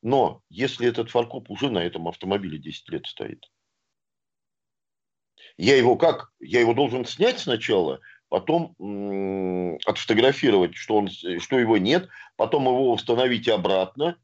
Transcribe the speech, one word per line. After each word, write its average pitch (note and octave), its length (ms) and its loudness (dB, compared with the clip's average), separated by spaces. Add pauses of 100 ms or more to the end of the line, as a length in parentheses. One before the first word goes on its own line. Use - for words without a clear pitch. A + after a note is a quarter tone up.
Но A#2 480 0
если A#2+ 380 -2
этот A#2 220 -2
фаркоп A#2+ 400 -2
уже C3 200 -4
на G2 140 0
этом E2+ 240 -6
автомобиле F#2 500 -4
десять D#2 320 -16
лет - 160 -8
стоит, - 380 -12 (2250)
я B2+ 180 4
его B2 200 6
как? - 440 0
Я A#2+ 200 0
его A#2+ 140 4
должен B2 300 -2
снять A#3+ 340 0
сначала, G2 640 -2 (280)
потом, A#2 520 -2
м, G2 1040 -4
отфотографировать, A2 920 2
что - 200 -2
он G2+ 140 0
с-, F2 300 -8
что - 180 -2
его A2+ 200 4
нет, C3+ 300 0 (280)
потом C3 300 0
его B2+ 260 2
установить A#2 560 0
обратно. G2+ 760 0